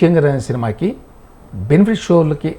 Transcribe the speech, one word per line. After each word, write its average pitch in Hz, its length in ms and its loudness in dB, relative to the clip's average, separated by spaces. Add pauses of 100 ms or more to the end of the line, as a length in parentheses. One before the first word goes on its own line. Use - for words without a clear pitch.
చేంజర్ 165 220 4
అనే 139 140 0
సినిమాకి 123 560 -4 (600)
బెనిఫిట్ 160 440 2
షోలకి 160 600 -2